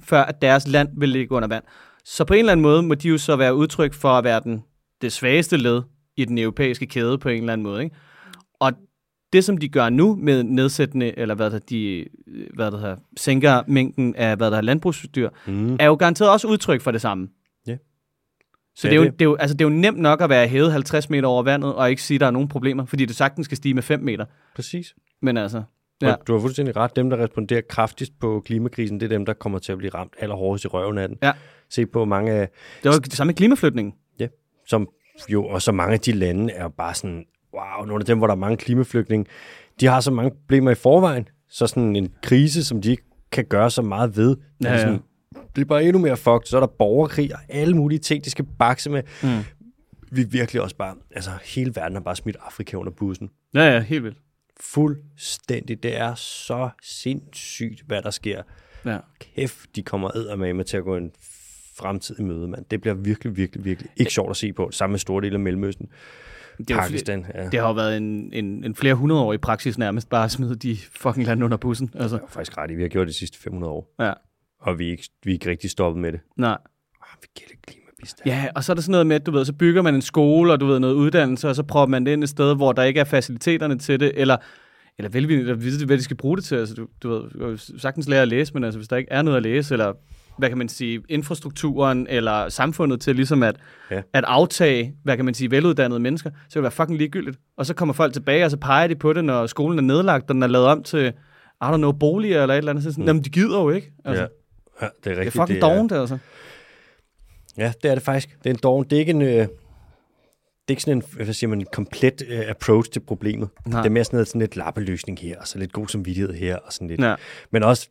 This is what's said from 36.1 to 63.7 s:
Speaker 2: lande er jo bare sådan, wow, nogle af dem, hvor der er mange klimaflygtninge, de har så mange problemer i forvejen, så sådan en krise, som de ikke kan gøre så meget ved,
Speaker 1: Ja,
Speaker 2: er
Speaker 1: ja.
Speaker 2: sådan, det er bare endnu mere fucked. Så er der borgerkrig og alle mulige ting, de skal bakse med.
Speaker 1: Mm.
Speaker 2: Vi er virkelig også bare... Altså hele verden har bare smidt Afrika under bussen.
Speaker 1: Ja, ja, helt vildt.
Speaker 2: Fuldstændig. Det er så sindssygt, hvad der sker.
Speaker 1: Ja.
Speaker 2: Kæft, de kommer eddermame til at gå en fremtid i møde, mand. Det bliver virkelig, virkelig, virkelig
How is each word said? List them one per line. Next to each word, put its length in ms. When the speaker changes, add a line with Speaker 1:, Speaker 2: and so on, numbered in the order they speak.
Speaker 2:
lande 420
er 100
jo 60
bare 240
sådan, 320
wow, 320
nogle 160
af 40
dem, 120
hvor 100
der 60
er 40
mange 200
klimaflygtninge, 680
de 60
har 160
så 100
mange 200
problemer 400
i 40
forvejen, 520
så 180
sådan 280
en 180
krise, 400
som 180
de 100
ikke 120
kan 140
gøre 260
så 100
meget 360
ved, 200
Speaker 1:
Ja, 40
Speaker 2:
er 60
Speaker 1:
ja. 60
Speaker 2:
sådan, 220
det 60
er 40
bare 180
endnu 180
mere 160
fucked. 280
Så 120
er 20
der 80
borgerkrig 640
og 60
alle 260
mulige 240
ting, 260
de 40
skal 160
bakse 300
med. 140
Speaker 1:
Mm. 60
Speaker 2:
Vi 100
er 60
virkelig 340
også 140
bare... 200
Altså 160
hele 320
verden 200
har 80
bare 120
smidt 300
Afrika 320
under 140
bussen. 380
Speaker 1:
Ja, 200
ja, 60
helt 240
vildt. 140
Speaker 2:
Fuldstændig. 960
Det 140
er 180
så 540
sindssygt, 1040
hvad 140
der 80
sker. 320
Speaker 1:
Ja. 120
Speaker 2:
Kæft, 560
de 80
kommer 340
eddermame 460
til 140
at 60
gå 140
en 140
fremtid 420
i 40
møde, 240
mand. 240
Det 100
bliver 120
virkelig, 440
virkelig, 280
virkelig 320